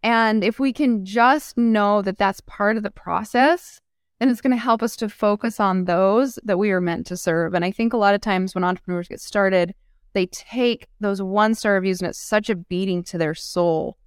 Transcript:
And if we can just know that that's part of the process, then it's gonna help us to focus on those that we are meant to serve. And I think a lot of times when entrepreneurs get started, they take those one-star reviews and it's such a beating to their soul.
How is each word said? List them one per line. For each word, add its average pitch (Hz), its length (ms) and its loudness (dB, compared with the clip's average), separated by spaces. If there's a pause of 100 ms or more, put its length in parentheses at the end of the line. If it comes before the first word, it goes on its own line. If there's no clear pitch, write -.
And 220 420 2
if 233 160 -2
we 269 120 0
can 233 320 0
just 240 540 2
know 208 440 2
that 190 140 -4
that's 196 260 0
part 208 340 -2
of 214 80 -4
the 202 60 -6
process, 240 880 0 (380)
then 254 100 2
it's 240 120 0
gonna 254 160 2
help 226 260 0
us 233 140 -2
to 220 120 -4
focus 208 500 -2
on 185 280 2
those 196 580 2
that 190 140 0
we 208 120 2
are 185 100 2
meant 170 280 -4
to 180 80 -8
serve. 170 380 0
And 170 100 0
I 190 80 -2
think 226 200 -2
a 240 60 -2
lot 202 160 4
of 202 60 0
times 190 340 -2
when 185 80 -2
entrepreneurs 180 460 -4
get - 120 -14
started, 190 540 0 (380)
they 185 140 0
take - 600 -4 (120)
those 202 200 -2
one-star 208 540 0
reviews 185 260 0
and 180 80 -4
it's - 100 -10
such 214 300 -2
a 220 60 0
beating 180 500 -4
to - 140 -10
their 160 160 0
soul. 165 600 -2 (100)